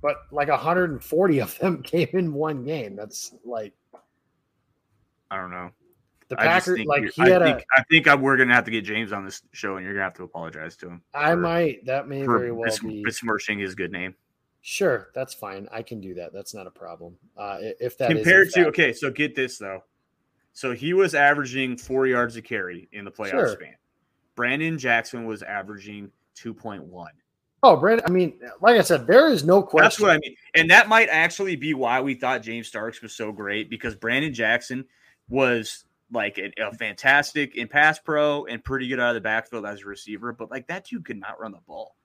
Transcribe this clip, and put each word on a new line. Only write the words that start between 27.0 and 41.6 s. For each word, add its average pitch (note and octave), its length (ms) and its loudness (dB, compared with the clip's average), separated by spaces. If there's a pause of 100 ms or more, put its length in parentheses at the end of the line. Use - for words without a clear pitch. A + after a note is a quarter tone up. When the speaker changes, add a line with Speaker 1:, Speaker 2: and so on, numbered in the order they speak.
Speaker 1:
Oh, G#3+ 140 10
Brandon, G3+ 300 2
I F3 40 0
mean, F3+ 300 0 (200)
like A3+ 160 8
I G3 60 6
said, C3+ 240 2
there C4 220 8
is F3 160 2
no F#3+ 180 6
question. F#3+ 220 4
Speaker 2:
That's G#3+ 160 2
what G3+ 100 6
I D#3 80 6
mean. D3 160 -8 (200)
And D#3+ 160 4
that G#3+ 180 10
might A3 200 6
actually E3 480 0
be D3 180 -4
why B2+ 260 0
we C3+ 140 -2
thought B2 280 -2
James A2+ 240 -10
Starks A2+ 360 -10
was A2+ 100 -16
so A2 180 -8
great, G#2 400 -6
because A2+ 240 -8
Brandon C3 400 -2
Jackson A#2+ 500 -2 (440)
was, B2 560 -2 (260)
like, G#2 280 -6
a, G2 120 -8 (100)
a G#2+ 140 -6
fantastic C3+ 800 0
in A#2+ 140 -8
pass D3+ 320 2
pro D3 460 -2
and A2+ 180 -12
pretty B2+ 240 -6
good B2+ 100 -4
out A#2+ 120 2
of A#2+ 40 0
the A2+ 60 -4
backfield A2 440 -4
as G2+ 180 -12
a - 20 -20
receiver, G#2 480 -12
but, A#2 180 -14
like, C3 160 -12
that F#3 200 -10
dude A3+ 180 -12
could G#2+ 160 -12
not G2+ 200 -14
run A2 120 -12
the F2 140 -20